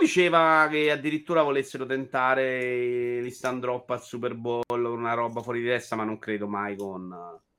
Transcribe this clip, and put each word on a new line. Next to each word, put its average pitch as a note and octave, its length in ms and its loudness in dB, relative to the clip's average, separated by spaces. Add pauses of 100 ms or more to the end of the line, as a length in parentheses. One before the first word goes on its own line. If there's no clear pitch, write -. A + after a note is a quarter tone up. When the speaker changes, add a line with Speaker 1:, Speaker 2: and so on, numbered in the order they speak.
Speaker 1:
diceva E3 680 6
che D3+ 220 2
addirittura D3+ 520 0
volessero C#3 420 -2
tentare B2+ 1400 0
l'Instant B2 400 -6
Drop B2 280 -4
al A#2+ 140 -4
Super A#2+ 320 -6
Bowl, A#2+ 340 -4
una A#2+ 440 -2
roba A#2 280 -2
fuori A#2+ 200 -4
di A#2+ 60 -2
testa, A#2+ 280 -2
ma A2 80 -2
non G#2+ 160 -4
credo G#2 280 -4
mai G2+ 280 -4
con, F#2+ 360 -8
Speaker 2:
A F2 280 -16 (200)